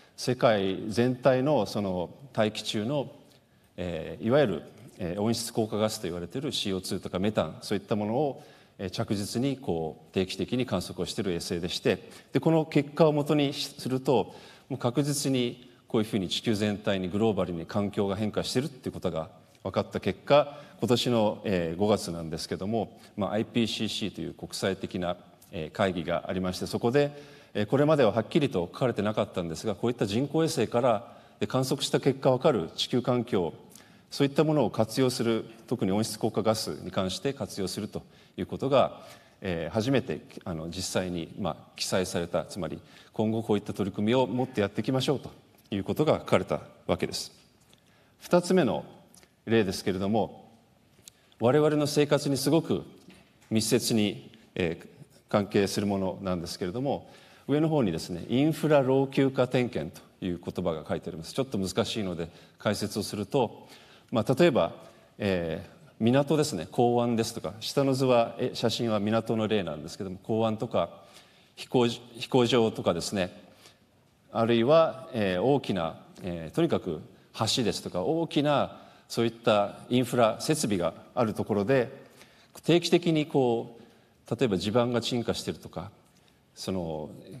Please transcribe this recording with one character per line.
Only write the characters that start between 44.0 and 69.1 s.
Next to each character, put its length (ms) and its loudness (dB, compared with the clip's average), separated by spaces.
み 60 4
を 120 4
持 180 -2
っ 20 -6
て 140 -4
や 80 2
っ 20 -6
て 120 -6
い 20 -2
き 80 -2
ま 80 2
し 100 -2
ょ 40 4
う 60 -6
と 100 -14
い 80 -2
う 60 -2
こ 100 -2
と 100 2
が 160 4
書 40 -12
か 140 4
れ 60 0
た 160 -2
わ 100 2
け 100 -2
で 80 -4
す。 180 -8
二 220 4
つ 120 2
目 100 6
の 200 0
例 200 6
で 80 -2
す 100 -6
け 100 0
れ 60 -2
ど 100 0
も、 440 -2
我 180 6
々 180 4
の 100 2
生 200 2
活 220 2
に 80 0
す 120 0
ご 140 4
く 220 -2
密 160 2
接 260 2
に、 380 0
え 260 -2
ー、 60 -18
関 200 2
係 180 4
す 140 -2
る 60 0
も 120 0
の 240 -2
な 140 -2
ん 40 -4
で 60 -8
す 120 -10
け 60 -6
れ 80 -4
ど 80 -6
も、 300 -4
上 120 2
の 80 2
方 140 2
に 100 2
で 60 -2
す 120 -10
ね、 180 -8
イ 120 2
ン 120 4
フ 160 0
ラ 140 8
老 220 4
朽 280 2
化 160 2
点 200 2
検 260 -6
と 40 -8
い 80 -2
う 100 -6
言 220 -6
葉 80 0
が 160 -6
書 80 -2
い 40 -4
て 100 -10
あ 20 -10
り 60 -10
ま 60 -10
す。 100 -14
ち 60 -4
ょ 20 2
っ 40 -4
と 120 -6
難 260 -2
し 160 -6
い 40 -4
の 120 -6
で 120 -6
解 160 0
説 240 -4
を 40 -2
す 120 -6
る 120 -4
と、 420 -2
ま 180 2
あ、 60 4
例 120 6
え 40 6
ば、 220 2
え 480 -2
ー、 320 -20
港 380 4
で 80 4
す 100 -4
ね、 160 -6
港 260 2
湾 200 2
で 80 2
す 100 -8
と 60 -10
か、 200 -8
下 240 0
の 100 2
図 100 0
は、 340 4
え、 160 -2
写 160 0
真 200 -2
は 100 2
港 360 0